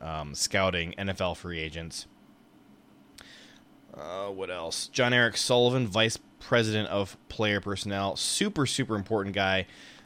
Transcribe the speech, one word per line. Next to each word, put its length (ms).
um, 320
scouting 600
N 140
F 120
L 140
free 260
agents. 460
Uh, 340
what 220
else? 380
John 240
Eric 240
Sullivan, 500
vice 320
president 480
of 280
player 320
personnel. 560
Super, 500
super 300
important 380
guy. 320